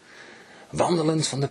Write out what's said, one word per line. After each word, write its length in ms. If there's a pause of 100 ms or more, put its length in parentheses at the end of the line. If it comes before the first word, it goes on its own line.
(680)
Wandelend 580
van 120
de 120